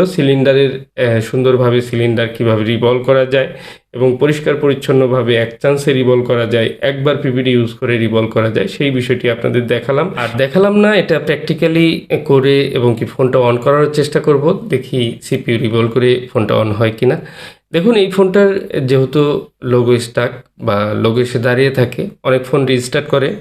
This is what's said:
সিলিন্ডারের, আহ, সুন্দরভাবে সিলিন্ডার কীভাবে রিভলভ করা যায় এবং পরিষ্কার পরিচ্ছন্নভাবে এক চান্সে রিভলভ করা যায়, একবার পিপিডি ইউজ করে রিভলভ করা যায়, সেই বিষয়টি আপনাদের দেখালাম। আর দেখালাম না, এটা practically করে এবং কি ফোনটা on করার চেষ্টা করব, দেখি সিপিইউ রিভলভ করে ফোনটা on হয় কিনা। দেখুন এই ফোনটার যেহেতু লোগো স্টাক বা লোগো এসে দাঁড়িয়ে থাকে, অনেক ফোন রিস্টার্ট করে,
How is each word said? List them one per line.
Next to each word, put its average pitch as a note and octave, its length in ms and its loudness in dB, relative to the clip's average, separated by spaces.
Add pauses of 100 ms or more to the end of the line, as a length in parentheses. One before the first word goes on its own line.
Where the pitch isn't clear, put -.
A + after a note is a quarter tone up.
সিলিন্ডারের, C#3 720 2
আহ, A#2 440 -2 (100)
সুন্দরভাবে B2 520 2
সিলিন্ডার A#2 540 0
কীভাবে A2 280 0
রিভলভ A#2+ 360 2 (100)
করা C3+ 160 2
যায় C3 240 -2 (440)
এবং B2+ 160 0 (100)
পরিষ্কার D3 360 0
পরিচ্ছন্নভাবে C3 800 0 (100)
এক A2+ 60 -4 (120)
চান্সে C#3+ 320 0
রিভলভ B2+ 380 2
করা A#2 140 2
যায়, A2+ 240 0 (120)
একবার C#3 400 0
পিপিডি B2+ 300 0
ইউজ A#2+ 280 2
করে A#2+ 180 -2
রিভলভ A2 380 0
করা A2+ 200 2
যায়, - 120 -2
সেই C#3+ 240 -2
বিষয়টি B2+ 340 -2 (100)
আপনাদের B2 280 -2 (100)
দেখালাম। C3 340 -2 (100)
আর A#2+ 200 -4
দেখালাম F#3+ 460 2
না, G#3 60 4 (120)
এটা E3 140 0 (120)
practically E3 640 0 (360)
করে C#3 300 4 (220)
এবং A#2+ 120 2 (100)
কি A#2 60 -4
ফোনটা C3 320 0 (120)
on A#2+ 60 2 (100)
করার D3 200 4 (120)
চেষ্টা D3+ 300 0
করব, C#3+ 160 2 (300)
দেখি B2+ 260 -4 (220)
সিপিইউ B2 440 -2
রিভলভ A2+ 300 0
করে B2 140 4 (220)
ফোনটা A#2 300 0
on A2 80 0 (100)
হয় A2 200 0
কিনা। C3+ 180 2 (580)
দেখুন G3 180 2 (100)
এই F#3+ 120 -2
ফোনটার G3 340 4 (400)
যেহেতু C3+ 320 2 (420)
লোগো B2 360 2
স্টাক B2 320 -4 (360)
বা G2+ 100 0 (160)
লোগো A2+ 320 0
এসে B2 140 -4
দাঁড়িয়ে B2+ 400 2
থাকে, A#2+ 220 -2 (220)
অনেক C3 260 0
ফোন C#3+ 120 2 (100)
রিস্টার্ট B2+ 420 -2
করে, C#3 140 2 (140)